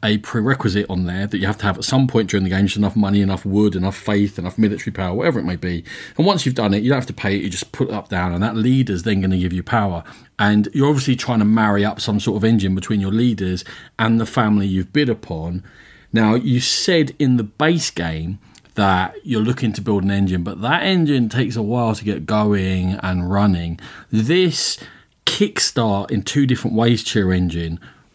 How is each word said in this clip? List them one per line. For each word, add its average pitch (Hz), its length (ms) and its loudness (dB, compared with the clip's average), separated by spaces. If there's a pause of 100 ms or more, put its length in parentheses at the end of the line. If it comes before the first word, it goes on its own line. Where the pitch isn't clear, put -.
a 107 160 2
prerequisite 107 720 0
on 90 140 -2
there 92 200 -4
that 104 140 -4
you 95 80 0
have 104 100 -2
to - 80 -6
have 95 140 0
at - 40 -8
some 135 220 2
point 127 240 2
during 98 140 0
the 92 80 0
game, 95 160 2
just 92 100 -2
enough 101 180 0
money, 101 240 2
enough 98 280 0
wood, 98 280 2
enough 92 220 -2
faith, 104 400 0
enough 90 220 -6
military 104 320 0
power, 92 240 -4
whatever 123 240 0
it - 40 -4
may 87 120 -4
be. 87 280 -4 (360)
And 165 80 4
once 196 180 0
you've 127 80 0
done 104 220 2
it, 107 80 0
you 120 60 2
don't 139 100 2
have 123 80 -6
to 104 60 -12
pay 101 220 -2
it, 98 60 -2
you 101 80 -4
just - 220 -8
put - 160 -2
it - 80 -6
up, 98 140 -8
down, 90 220 -2
and 87 120 0
that 110 120 -2
leader's 113 460 2
then 101 200 0
gonna 95 180 2
give 90 120 0
you 90 120 -4
power. 98 400 0 (340)
And 104 340 4
you're 143 180 2
obviously 131 260 2
trying 120 240 0
to 107 60 4
marry 107 380 4
up 104 160 -2
some 104 200 -2
sort - 180 -2
of 101 60 0
engine 98 320 2
between 101 240 -2
your 98 120 -2
leaders 98 540 0 (320)
and 113 240 2
the 110 60 -2
family 107 400 2
you've 92 260 -2
bid 143 160 2
upon. 87 540 -6 (500)
Now, 110 220 4
you 123 240 2
said 156 580 0
in 127 200 4
the 113 60 0
base 151 460 0
game 82 480 -6 (380)
that 95 480 2
you're 117 180 -2
looking 117 300 -2
to - 80 -8
build 101 240 0
an 98 80 0
engine, 92 320 0
but 92 180 -8
that 151 220 0
engine 147 460 2
takes 113 260 -2
a 117 60 -2
while 113 340 0
to 101 80 -12
get 98 220 -4
going 95 760 0
and 90 300 -2
running. 90 480 0 (320)
This 156 640 0 (480)
kickstart - 840 0
in 104 120 -2
two 143 220 2
different 123 300 0
ways 117 300 4
to - 140 0
your 95 120 2
engine 85 480 0 (360)